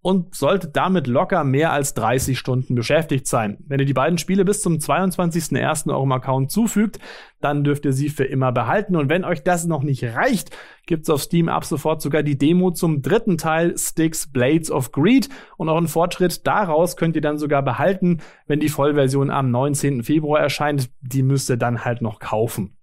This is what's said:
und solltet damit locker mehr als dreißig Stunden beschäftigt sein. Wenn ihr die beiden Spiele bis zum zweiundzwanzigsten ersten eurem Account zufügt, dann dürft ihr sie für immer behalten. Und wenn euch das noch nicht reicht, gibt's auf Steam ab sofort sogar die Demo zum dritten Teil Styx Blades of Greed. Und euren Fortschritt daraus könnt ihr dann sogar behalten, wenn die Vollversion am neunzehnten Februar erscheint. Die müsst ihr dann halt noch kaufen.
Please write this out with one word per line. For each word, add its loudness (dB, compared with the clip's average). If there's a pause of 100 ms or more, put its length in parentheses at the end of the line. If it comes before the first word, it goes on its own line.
und -2
solltet 0
damit 2
locker 2
mehr 2
als -2
dreißig 0
Stunden -2
beschäftigt 0
sein. -2 (100)
Wenn 0
ihr 2
die 0
beiden 2
Spiele 0
bis 0
zum 0
zweiundzwanzigsten 0
ersten -2
eurem 0
Account -2
zufügt, 0 (420)
dann 0
dürft 0
ihr 0
sie 0
für -2
immer 0
behalten. 0
Und 0
wenn 0
euch -4
das 0
noch -2
nicht -2 (100)
reicht, 0 (300)
gibt's -4
auf 2
Steam 0
ab -2
sofort -2
sogar 0
die 0
Demo 4
zum 0
dritten 0
Teil 0
Styx -2
Blades 2
of -4
Greed. 4 (300)
Und -4
euren 0
Fortschritt 0
daraus 2
könnt 0
ihr 0
dann -2
sogar 0
behalten, 0 (280)
wenn 0
die 0
Vollversion 2
am 0
neunzehnten 0
Februar 2
erscheint. 0 (100)
Die -2
müsst 2
ihr 2
dann -2
halt -2
noch -6
kaufen. -4